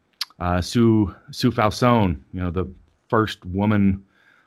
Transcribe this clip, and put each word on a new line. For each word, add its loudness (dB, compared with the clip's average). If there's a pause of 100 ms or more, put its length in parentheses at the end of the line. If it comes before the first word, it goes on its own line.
(400)
uh, 0
Sue, 2 (160)
Sue -2
Falsone, 0 (120)
you -8
know, -4
the -4 (420)
first -2
woman, 0 (440)